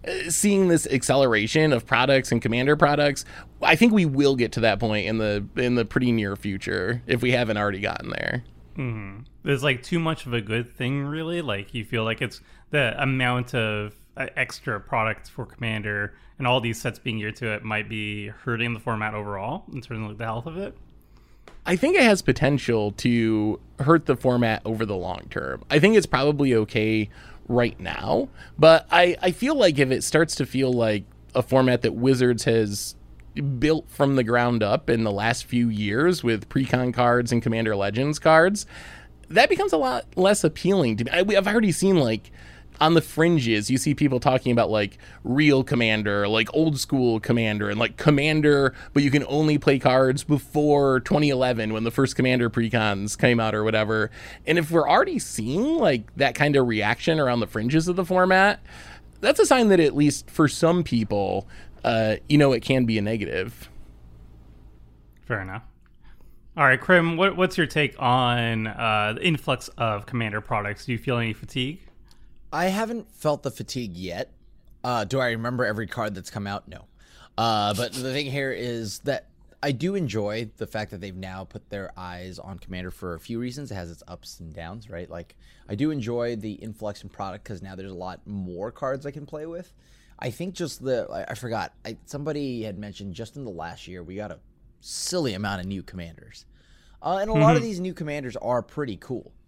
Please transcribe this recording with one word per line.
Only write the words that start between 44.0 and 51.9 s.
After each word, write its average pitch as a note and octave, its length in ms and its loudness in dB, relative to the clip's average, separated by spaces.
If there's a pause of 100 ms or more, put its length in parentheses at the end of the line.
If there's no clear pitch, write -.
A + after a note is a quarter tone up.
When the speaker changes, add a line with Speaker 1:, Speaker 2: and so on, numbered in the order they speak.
Speaker 1:
talking C3 320 2
about, A#2 180 4
like, G#2 280 0 (260)
real C3+ 400 4
Commander, G#2+ 640 2
like, A2 260 0
old D#3 240 2
school A#2+ 440 0
Commander, G#2+ 480 0
and, G#2 100 -2
like, A2+ 160 -2
Commander, D3 800 4 (180)
but C#3+ 100 2
you C#3 80 2
can C#3 200 2
only D3+ 280 2
play C#3 220 2
cards C3 460 2
before C#3+ 760 2
twenty D3 300 2
eleven B2 420 0
when A2 140 -2
the A2+ 60 -2